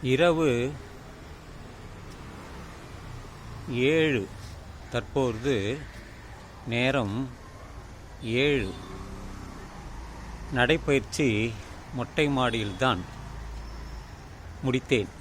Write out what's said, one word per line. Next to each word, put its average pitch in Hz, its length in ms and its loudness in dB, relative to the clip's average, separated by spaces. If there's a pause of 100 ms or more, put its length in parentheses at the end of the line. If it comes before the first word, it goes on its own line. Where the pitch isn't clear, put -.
இரவு 156 480 6 (3250)
ஏழு. 156 360 6 (640)
தற்பொழுது 123 720 2 (1080)
நேரம் 120 520 2 (1200)
ஏழு. 135 320 4 (1800)
நடைப்பயிற்சி 135 760 6 (640)
மொட்டை 139 360 2
மாடியில்தான் 113 760 4 (1600)
முடித்தேன். 127 600 4